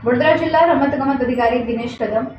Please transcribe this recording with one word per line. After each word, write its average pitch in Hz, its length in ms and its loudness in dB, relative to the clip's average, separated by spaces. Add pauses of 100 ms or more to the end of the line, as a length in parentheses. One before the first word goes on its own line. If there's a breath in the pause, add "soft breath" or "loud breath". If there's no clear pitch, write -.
વડોદરા 277 320 2
જિલ્લા 320 240 0
રમતગમત 277 640 2
અધિકારી 240 420 0
દિનેશ 233 360 -6
કદમ 226 260 -2 (140)